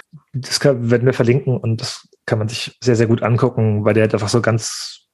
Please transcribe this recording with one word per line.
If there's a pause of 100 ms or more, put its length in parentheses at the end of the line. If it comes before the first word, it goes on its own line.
(320)
das
kann,
werden
wir
verlinken
und
das (180)
kann
man
sich
sehr,
sehr
gut
angucken,
weil
der
halt
einfach
so
ganz